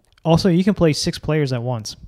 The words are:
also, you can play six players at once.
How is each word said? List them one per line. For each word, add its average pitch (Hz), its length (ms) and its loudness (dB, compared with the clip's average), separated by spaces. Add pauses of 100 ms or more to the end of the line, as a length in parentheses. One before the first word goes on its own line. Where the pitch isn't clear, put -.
(240)
also, 165 240 4
you 175 140 4
can 202 120 0
play 165 180 2
six - 260 -4
players 151 340 -2
at 120 100 -4
once. 117 340 -8 (120)